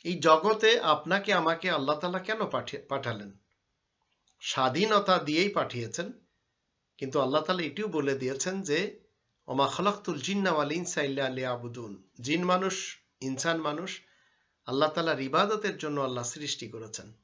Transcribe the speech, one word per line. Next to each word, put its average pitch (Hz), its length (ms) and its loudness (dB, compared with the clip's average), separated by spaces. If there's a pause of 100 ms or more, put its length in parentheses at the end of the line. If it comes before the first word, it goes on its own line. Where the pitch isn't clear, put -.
এই 175 140 -2
জগতে 208 600 6
আপনাকে 180 520 2
আমাকে 165 380 2
আল্লাহ 151 300 0
তাআলা 180 180 -2
কেন 214 280 -4
পাঠিয়ে, - 360 -6
পাঠালেন? 107 560 -6 (1000)
স্বাধীনতা 185 800 2
দিয়েই 156 300 0
পাঠিয়েছেন, 139 640 -4 (840)
কিন্তু 139 220 -2
আল্লাহ 135 220 2
তাআলা 180 200 0
এটিও 196 260 -4
বলে 139 300 0
দিয়েছেন 135 440 -4
যে, 165 380 -2 (460)
"ওমা 135 220 2
খালাকতুল 185 520 -2
জিন্না 190 320 0
ওয়াল 147 200 2
ইনসা 170 300 -2
ইল্লা 139 260 0
লিয়াবুদুন।" 120 800 -6 (120)
জিন 156 240 0
মানুষ, 185 540 0 (220)
ইনসান 135 400 -2
মানুষ 156 420 -6 (640)
আল্লাহ 139 240 2
তাআলার 160 300 0
ইবাদতের 190 580 0
জন্য 147 220 -2
আল্লাহ 127 240 -2
সৃষ্টি 139 440 -8
করেছেন। 110 440 -12 (120)